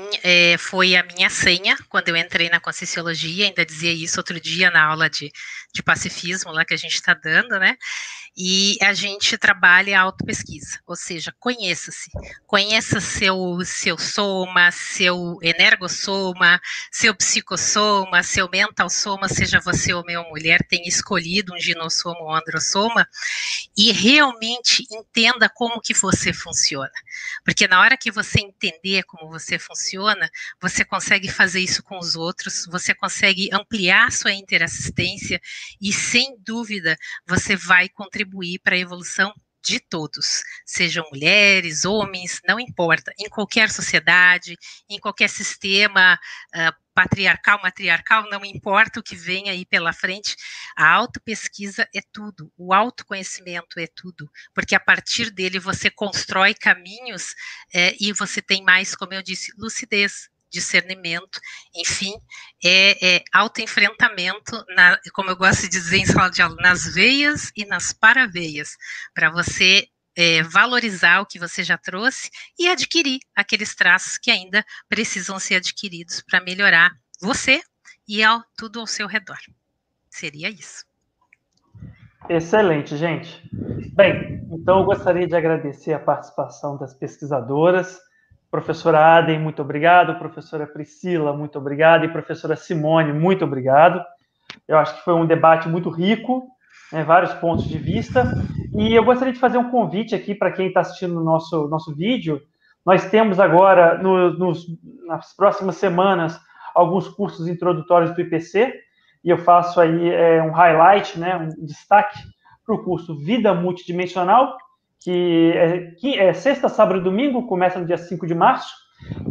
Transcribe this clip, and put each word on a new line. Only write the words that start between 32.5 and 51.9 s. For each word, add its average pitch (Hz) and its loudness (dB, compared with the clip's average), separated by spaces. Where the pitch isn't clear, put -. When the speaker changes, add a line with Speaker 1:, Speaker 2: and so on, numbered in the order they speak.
Speaker 1:
você 175 -4
consegue 190 -2
ampliar 208 2
sua - -4
interassistência 185 -4
e, 196 -4
sem 247 -2
dúvida, 208 -6
você 185 -2
vai 180 2
contribuir 190 -10
para 190 0
a 180 0
evolução 180 -6
de 233 -4
todos, - -6
sejam 165 -4
mulheres, 175 2
homens, 190 -4
não 208 0
importa, 170 -2
em 294 -12
qualquer 214 0
sociedade, 175 2
em 208 -14
qualquer 208 -2
sistema, 196 2
ah, 165 -2
patriarcal, 190 2
matriarcal, 190 0
não 202 -8
importa 202 0
o - -14
que - -16
vem 180 -6
aí 185 -6
pela 175 -2
frente, 196 -8
a 160 4
autopesquisa 202 -4